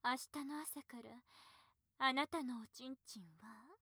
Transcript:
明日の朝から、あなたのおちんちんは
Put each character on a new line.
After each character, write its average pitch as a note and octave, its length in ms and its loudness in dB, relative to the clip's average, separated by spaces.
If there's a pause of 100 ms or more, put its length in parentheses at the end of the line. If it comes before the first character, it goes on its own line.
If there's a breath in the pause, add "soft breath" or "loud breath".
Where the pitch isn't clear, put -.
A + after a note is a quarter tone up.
明 B3 80 6
日 C#4 320 -2
の D4 160 -2
朝 D4 240 -6
か A#3+ 180 -12
ら、 A#3 180 -14 (760 loud breath)
あ C4 140 8
な C#4 160 4
た D#4+ 160 0
の B3 180 -2
お A3 60 -10
ち B3+ 200 -12
ん C4+ 160 -6
ち - 160 -12
ん E3 200 -18
は A3+ 360 -18 (160)